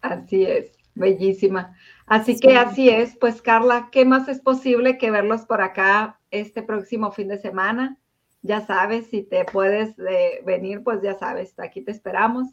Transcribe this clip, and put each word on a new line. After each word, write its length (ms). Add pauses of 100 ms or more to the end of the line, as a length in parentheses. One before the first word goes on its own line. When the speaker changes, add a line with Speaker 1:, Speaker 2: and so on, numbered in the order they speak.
Speaker 1:
Así 440
es, 280 (240)
bellísima. 800 (300)
Así 280
Speaker 2:
Sí. 60
Speaker 1:
que 160
así 320
es, 280
pues, 260
Carla, 500
¿qué 120
más 240
es 120
posible 580
que 140
verlos 300
por 200
acá 560 (140)
este 320
próximo 480
fin 160
de 100
semana? 580 (460)
Ya 240
sabes, 400
si 160
te 220
puedes, 560
eh, 440
venir, 380
pues, 180
ya 160
sabes, 440
aquí 220
te 100
esperamos. 600